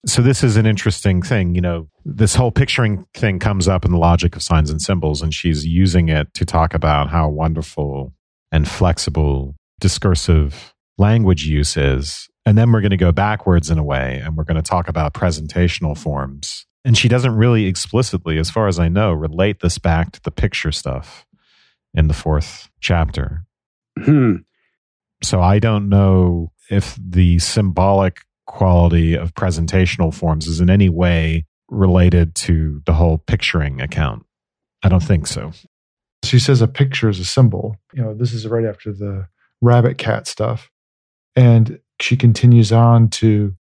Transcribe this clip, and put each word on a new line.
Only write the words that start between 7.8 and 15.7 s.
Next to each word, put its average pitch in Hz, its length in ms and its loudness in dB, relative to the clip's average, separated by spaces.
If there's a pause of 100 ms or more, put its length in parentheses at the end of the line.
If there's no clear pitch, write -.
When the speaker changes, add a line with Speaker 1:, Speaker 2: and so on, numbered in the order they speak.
Speaker 1:
and 76 180 0
flexible 73 880 -2 (240)
discursive 82 920 0 (240)
language 98 480 2
use 73 320 -2
is. 69 520 -4 (180)
And 101 100 4
then 117 160 4
we're 113 80 2
gonna 98 160 0
go 87 160 2
backwards 95 580 0
in 82 60 0
a 76 80 -2
way, 65 400 -6
and 78 120 -8
we're 78 80 -6
gonna 80 180 -2
talk 87 260 -4
about 78 240 -4
presentational 82 840 -4